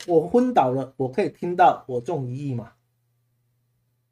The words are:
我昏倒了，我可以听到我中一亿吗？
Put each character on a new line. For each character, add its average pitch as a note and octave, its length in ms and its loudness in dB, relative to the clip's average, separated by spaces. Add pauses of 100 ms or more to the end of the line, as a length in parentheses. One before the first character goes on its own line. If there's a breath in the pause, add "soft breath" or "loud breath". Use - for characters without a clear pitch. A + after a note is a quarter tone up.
我 E3+ 200 2
昏 B3 260 2
倒 C3 180 2
了， C3 260 -6
我 C3 120 -4
可 F#3+ 140 -2
以 D#3 60 -2
听 F3 260 -6
到 F3 320 4
我 B2 140 -6
中 C#3 260 -6
一 C#3 220 -8
亿 C3 40 -4
吗？ G#2+ 200 -10 (1400)